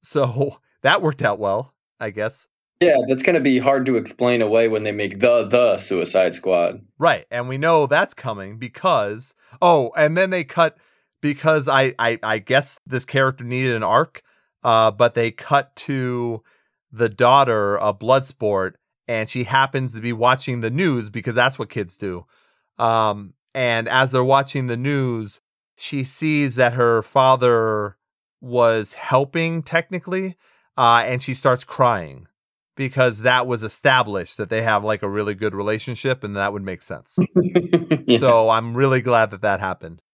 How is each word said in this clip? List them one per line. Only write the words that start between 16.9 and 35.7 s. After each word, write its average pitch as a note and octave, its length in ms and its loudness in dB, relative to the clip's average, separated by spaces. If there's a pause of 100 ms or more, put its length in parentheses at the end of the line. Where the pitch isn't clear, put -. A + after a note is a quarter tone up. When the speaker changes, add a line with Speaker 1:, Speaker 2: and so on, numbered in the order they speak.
Speaker 1:
the A2+ 200 0
daughter A2+ 680 4
of G2+ 200 -2
Bloodsport, A2 760 0 (340)
and A2 220 -4
she B2 160 -4
happens C3+ 480 -2
to A2 80 -14
be A#2+ 140 -4
watching B2 480 0
the A2+ 80 -4
news B2+ 400 -2
because A2+ 240 -6
that's B2 240 2
what A2 100 -8
kids G2+ 300 -8
do. F2+ 260 -8 (540)
Um, A2 560 0 (200)
and A#2 360 0
as C3 220 2
they're B2+ 120 2
watching C3+ 440 0
the A#2 100 -4
news, B2+ 640 -4 (340)
she - 260 -8
sees D3 540 -2
that B2 160 4
her A#2 300 2
father A#2 960 2 (420)
was A#2 540 0
helping, E3 680 -2
technically, F3+ 760 -6 (420)
uh, A#2 260 4
and B2 160 -4
she C3 140 -6
starts B2+ 280 0
crying F2+ 640 -2 (500)
because B2+ 460 -2
that B2 240 2
was A#2+ 160 -4
established A2 760 -2
that G2+ 100 -6
they A2 140 -2
have, G#2+ 200 0
like, G#2+ 200 -2
a G#2 60 -4
really G#2 260 -4
good G2+ 200 -4
relationship, G#2+ 720 -4